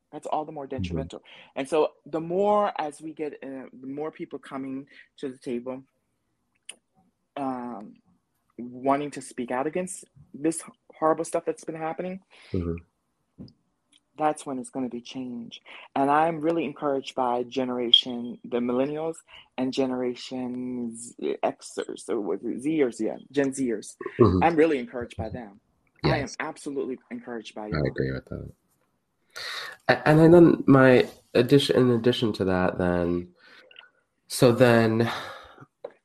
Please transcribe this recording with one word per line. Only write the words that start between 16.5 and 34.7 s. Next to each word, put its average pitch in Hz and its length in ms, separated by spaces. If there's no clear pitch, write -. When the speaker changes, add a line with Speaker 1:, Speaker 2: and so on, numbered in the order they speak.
Speaker 1:
encouraged 139 500
by 123 280
generation, 123 1000
the 120 160
millennials 147 560
and 131 140
generation 127 1200
Z-, 117 480
Xers, - 640
or 107 120
was 98 220
it 120 220
Zers? 143 340
Yeah, 98 180
Gen 139 220
Zers. 123 440
Speaker 2:
Mm-hmm. 95 240
Speaker 1:
I'm 165 140
really 156 220
encouraged 120 400
by 113 100
them. 110 320
I 151 40
am 143 120
Speaker 2:
Yes. 131 200
Speaker 1:
absolutely 139 580
encouraged 120 440
by 107 120
Speaker 2:
I - 20
Speaker 1:
y'all. 76 180
Speaker 2:
agree 65 260
with 65 140
that. 69 240
A-, 127 200
and 160 240
then 170 340
my 131 400
addition, 123 420
in 127 140
addition 120 440
to 101 120
that, 92 320
then, 87 500
so - 240
then, 117 580